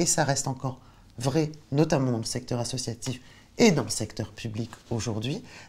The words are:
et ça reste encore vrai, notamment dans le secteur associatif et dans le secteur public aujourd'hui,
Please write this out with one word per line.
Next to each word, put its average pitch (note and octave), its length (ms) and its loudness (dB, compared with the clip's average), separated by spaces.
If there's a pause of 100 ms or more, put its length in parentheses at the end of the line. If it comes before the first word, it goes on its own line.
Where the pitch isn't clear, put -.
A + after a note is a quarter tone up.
et E3+ 60 2
ça D#3+ 180 2
reste C#3 240 0
encore C3 320 -4 (380)
vrai, D3+ 340 2 (180)
notamment C#3+ 420 4
dans A2+ 60 0
le A2+ 60 -4
secteur A#2+ 360 -4
associatif A#2+ 600 -6 (380)
et A3+ 140 8
dans C#3+ 100 2
le G#2 80 -6
secteur - 420 -4
public A2 380 -8 (200)
aujourd'hui, A#2 540 -4 (240)